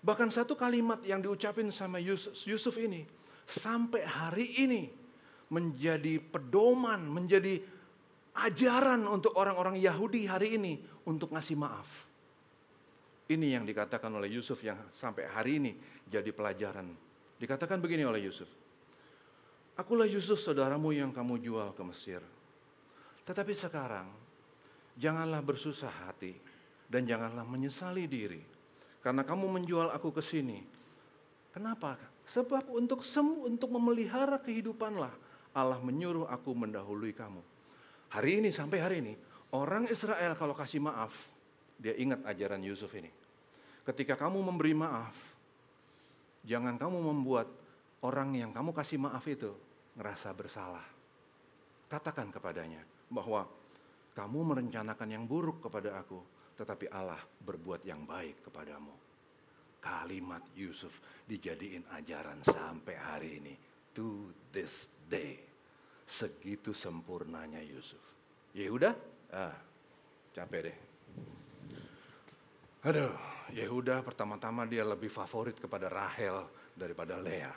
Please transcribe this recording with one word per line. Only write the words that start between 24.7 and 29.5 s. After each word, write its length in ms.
janganlah 480
bersusah 480
hati 480
dan 240
janganlah 320
menyesali 640
diri, 400
karena 240
kamu 320